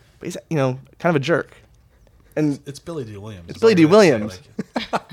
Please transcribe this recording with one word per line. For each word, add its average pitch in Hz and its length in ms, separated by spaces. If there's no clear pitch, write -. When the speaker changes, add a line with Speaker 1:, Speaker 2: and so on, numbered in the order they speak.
Speaker 1:
but - 80
he's, 180 100
you 165 60
know, 131 220
kind 170 160
of 147 60
a 131 40
jerk. 139 320
And 147 320
Speaker 2:
It's 135 120
Billy 160 260
Dee 107 140
Williams. 98 300
Speaker 1:
It's - 80
Speaker 2:
It's - 40
Speaker 1:
Billy 226 120
Speaker 2:
all 196 40
Speaker 1:
Dee 165 60
Speaker 2:
you 156 60
gotta 147 420
say, - 100
Speaker 1:
Williams. - 180
Speaker 2:
like, - 100